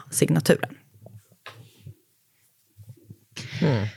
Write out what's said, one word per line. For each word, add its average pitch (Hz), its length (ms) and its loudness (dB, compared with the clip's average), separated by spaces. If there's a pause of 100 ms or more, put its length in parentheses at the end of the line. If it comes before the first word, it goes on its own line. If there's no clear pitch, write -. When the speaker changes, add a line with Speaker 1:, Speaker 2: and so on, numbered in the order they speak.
(120)
Speaker 1:
signaturen. - 600 4 (3000)
Speaker 2:
Mm. 117 360 0